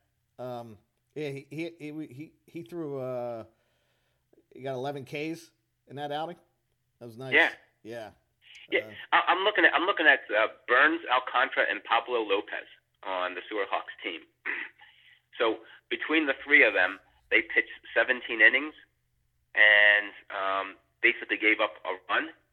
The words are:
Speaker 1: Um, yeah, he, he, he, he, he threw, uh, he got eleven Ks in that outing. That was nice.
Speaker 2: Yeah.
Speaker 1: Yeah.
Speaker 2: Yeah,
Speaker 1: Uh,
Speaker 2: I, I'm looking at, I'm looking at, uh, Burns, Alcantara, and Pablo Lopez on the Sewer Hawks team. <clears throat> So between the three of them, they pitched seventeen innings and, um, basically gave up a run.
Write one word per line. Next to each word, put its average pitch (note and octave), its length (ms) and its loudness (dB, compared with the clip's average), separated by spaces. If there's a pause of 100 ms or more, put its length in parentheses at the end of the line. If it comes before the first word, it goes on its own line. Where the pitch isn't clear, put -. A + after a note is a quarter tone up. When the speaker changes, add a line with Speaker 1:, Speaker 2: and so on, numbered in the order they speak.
(380)
Speaker 1:
Um, A#2+ 400 -12 (380)
yeah, D3+ 140 -6
he, C3+ 200 -12
he, E3 200 -8 (100)
he, D3 100 -12 (240)
he, D#3 180 -18 (140)
he E3+ 160 -16
threw, D#3+ 380 -8
uh, A#2+ 420 -6 (1120)
he - 80 -16
got C3+ 120 -6
eleven C3+ 300 -8
Ks D#3+ 460 -10 (380)
in B2 80 -18
that D3 140 -8
outing. D#3+ 260 -6 (640)
That A#2+ 80 -18
was A2+ 120 -18
nice. C3 160 -8
Speaker 2:
Yeah. D3+ 160 4 (340)
Speaker 1:
Yeah. A2 260 -12 (600)
Speaker 2:
Yeah, F#3+ 100 0 (320)
Speaker 1:
Uh, E3 40 4
Speaker 2:
I, E3+ 60 4 (100)
I'm F#3 120 0
looking G3+ 200 4
at, - 100 6
I'm D#3 120 0
looking F#3+ 200 0
at, C#3 140 6 (100)
uh, G#2+ 180 2 (200)
Burns, D3 320 4 (120)
Alcantara, B2+ 580 0
and G2+ 140 -6
Pablo A#2 380 0
Lopez G2+ 440 -2 (400)
on F2+ 280 -4
the F2+ 140 -8
Sewer G#2 200 -4
Hawks - 240 -4 (120)
team. E2+ 160 -8 (260)
<clears throat> - 40 -4 (880)
So A2+ 180 2 (320)
between D3+ 380 0
the C3+ 80 0 (100)
three C#3+ 220 6
of G#2 80 2
them, F#2+ 240 2 (320)
they G#2+ 100 4
pitched - 320 -2 (240)
seventeen A#2 460 0
innings C3 320 4 (800)
and, G#2 580 6 (160)
um, G2 480 -4 (240)
basically A#2 380 0
gave G#2+ 220 2
up G#2+ 120 0 (140)
a F#2 260 -6
run. C3+ 160 0 (240)